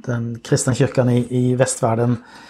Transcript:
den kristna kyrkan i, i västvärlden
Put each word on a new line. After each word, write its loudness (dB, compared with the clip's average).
den -6
kristna -2
kyrkan 2
i, 2
i 2
västvärlden 0